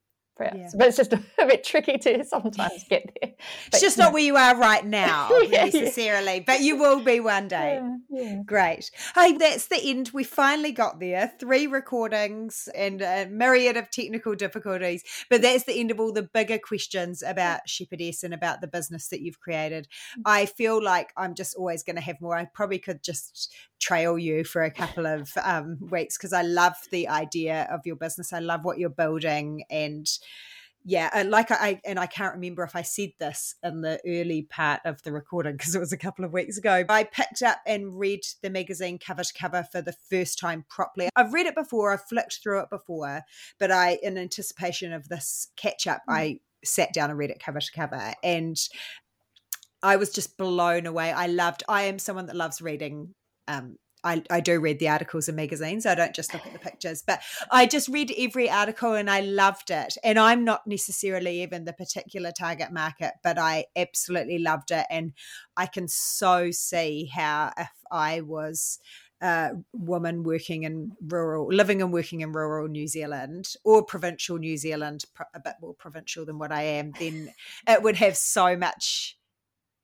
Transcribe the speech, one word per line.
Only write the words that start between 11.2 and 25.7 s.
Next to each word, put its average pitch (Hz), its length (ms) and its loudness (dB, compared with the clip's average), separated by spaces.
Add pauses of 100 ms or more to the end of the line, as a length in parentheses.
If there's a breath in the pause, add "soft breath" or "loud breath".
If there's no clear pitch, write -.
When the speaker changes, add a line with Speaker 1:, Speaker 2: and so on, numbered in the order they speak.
Speaker 2:
Three 262 280 2
recordings 220 1080 -2
and 196 260 -2
a 190 280 0
myriad 247 480 4
of 233 140 -4
technical 220 440 -4
difficulties, 185 680 -4 (260 loud breath)
but 240 120 6
that's 247 240 6
the 233 140 -2
end 233 120 0
of 214 80 -4
all 220 120 0
the 208 120 -2
bigger 220 340 0
questions 180 640 -6
about 175 460 -2
Shepherdess 170 540 -8
and 170 100 -8
about 165 280 -4
the 180 60 -8
business 165 420 -8
that - 120 -10
you've 165 180 -12
created. 156 480 -6 (380 loud breath)
I 208 200 6
feel 226 380 0
like 180 340 2
I'm 180 180 -6
just - 200 -8
always 175 280 -4
gonna 170 180 -6
have 151 200 -8
more. 170 160 -2
I 170 80 -4
probably 190 340 -4
could 175 240 -8
just - 500 -10 (260 loud breath)
trail 170 400 2
you 160 240 0
for 165 200 -2
a 156 80 0
couple 170 360 -4
of, 151 240 -4 (120)
um, 165 340 -2 (120)